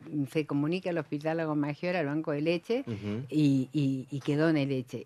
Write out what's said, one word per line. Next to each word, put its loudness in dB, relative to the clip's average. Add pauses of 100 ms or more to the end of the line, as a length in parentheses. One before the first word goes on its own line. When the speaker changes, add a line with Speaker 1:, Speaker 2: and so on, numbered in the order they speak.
(100)
Speaker 1:
mm, 0
se 0
comunica 0
al 0
Hospital -2
Lago -2
Maggiore, -2
al 0
banco -2
de -2
leche, 0
Speaker 2:
Ujú. -4
Speaker 1:
y, 4
y, 0
y -6
que 0
done 4
leche. -4